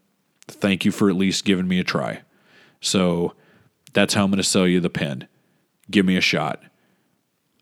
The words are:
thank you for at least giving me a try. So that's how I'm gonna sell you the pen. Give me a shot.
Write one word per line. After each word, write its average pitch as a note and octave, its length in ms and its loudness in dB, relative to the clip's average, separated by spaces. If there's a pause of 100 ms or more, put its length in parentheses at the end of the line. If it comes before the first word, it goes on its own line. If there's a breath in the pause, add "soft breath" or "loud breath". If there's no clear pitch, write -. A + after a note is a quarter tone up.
(480)
thank G2 380 -2
you G#2 60 2
for G2+ 180 2
at F2+ 80 0
least F#2+ 260 0
giving F#2 240 0
me F2+ 100 0
a F2+ 60 0
try. C2 380 -6 (580 soft breath)
So F2 540 0 (580 soft breath)
that's G2+ 220 2
how G#2 100 2
I'm G2 60 0
gonna G2 120 0
sell F#2 240 2
you F2+ 140 2
the E2+ 100 0
pen. C2+ 380 -6 (640)
Give G2 140 4
me F#2 100 2
a F2 60 0
shot. - 420 -2 (1000)